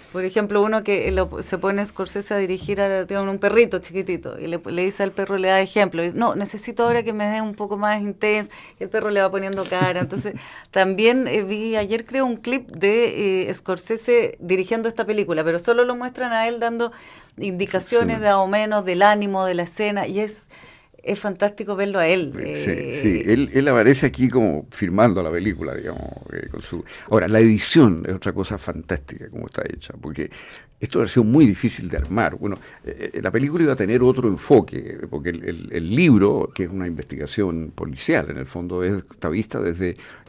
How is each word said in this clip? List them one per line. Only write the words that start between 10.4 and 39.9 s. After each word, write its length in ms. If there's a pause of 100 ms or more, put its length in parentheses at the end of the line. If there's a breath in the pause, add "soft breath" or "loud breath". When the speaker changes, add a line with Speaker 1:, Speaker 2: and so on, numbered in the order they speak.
Speaker 1:
<laughs> 180
también, 580
eh, 140
vi 340
ayer, 280
creo, 200
un 100
clip 360
de, 800
eh, 40
Scorsese 880
dirigiendo 480
esta 160
película, 400
pero 140
solo 260
lo 100
muestran 360
a 160
él 120
dando 320 (460 loud breath)
indicaciones 800
Speaker 2:
Sí. 80
Speaker 1:
de 60
más 80
o 100
menos 360
del 200
ánimo 420
de 80
la 100
escena, 440
y 140
es, 180 (640 soft breath)
es 160
fantástico 560
verlo 240
a 80
él, 240 (240)
Speaker 2:
Sí, 160
Speaker 1:
eh. 280
Speaker 2:
sí, 260
él, 280
él 140
aparece 400
aquí 200
como 440
firmando 500
la 80
película, 460
digamos, 340 (240)
eh, 160
con 140
su... 200 (280 loud breath)
Ahora, 160
la 120
edición 680
es 80
otra 180
cosa 240
fantástica 720
como 160
está 240
hecha, 320
porque 300 (480 loud breath)
esto 220
ha 60
sido 180
muy 200
difícil 440
de 80
armar. 380
Bueno, 220 (280 loud breath)
eh, 280
eh, 80
la 100
película 320
iba 100
a 20
tener 260
otro 280
enfoque, 680 (120)
porque 200
el, 140
el, 280
el 240
libro, 600
que 80
es 60
una 180
investigación 880
policial, 560
en 60
el 80
fondo, 380
es, 100
está 360
vista 300
desde 360 (340 loud breath)